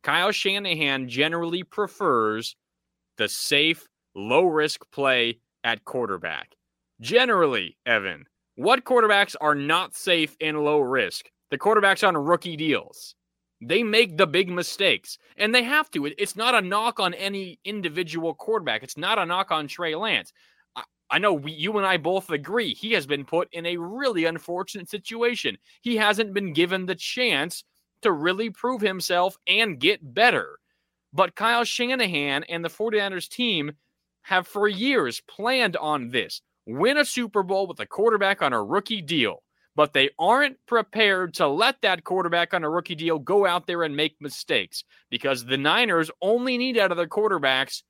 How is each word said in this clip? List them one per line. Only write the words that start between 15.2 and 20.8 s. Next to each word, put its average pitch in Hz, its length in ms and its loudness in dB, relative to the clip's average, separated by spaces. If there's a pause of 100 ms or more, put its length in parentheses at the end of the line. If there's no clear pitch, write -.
and 220 180 0
they 247 80 4
have 294 280 0
to. - 140 -4
It, 151 120 -6
it's 202 180 -4
not 233 180 2
a 220 80 6
knock 214 380 -2
on 180 140 0
any 196 520 -8
individual 170 680 -4
quarterback. 147 500 -2
It's - 140 -16
not 190 200 0
a 185 80 0
knock 185 240 -2
on 156 180 -2
Trey 160 280 -6
Lance. 175 380 -2 (420)
I, - 80 -12 (260)